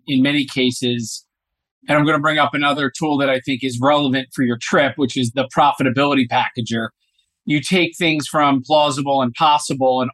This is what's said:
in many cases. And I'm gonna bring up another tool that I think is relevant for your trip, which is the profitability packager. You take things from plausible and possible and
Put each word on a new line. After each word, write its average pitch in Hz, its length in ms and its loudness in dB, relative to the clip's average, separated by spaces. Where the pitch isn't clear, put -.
in 131 140 2
many 143 240 2
cases. 123 800 -4
And 151 80 2
I'm - 80 4
gonna 156 140 2
bring 151 180 0
up 143 160 0
another 143 360 0
tool 151 280 -2
that 139 120 0
I 131 120 0
think 127 200 -6
is 123 200 -4
relevant 135 520 2
for 135 100 -2
your 120 140 0
trip, 139 380 0
which 135 220 -2
is 120 140 -2
the 135 220 -2
profitability 135 760 2
packager. 117 600 -4
You 147 140 0
take 170 380 0
things 156 280 -2
from 143 380 2
plausible 143 580 2
and 120 120 -2
possible 139 680 2
and 120 120 -2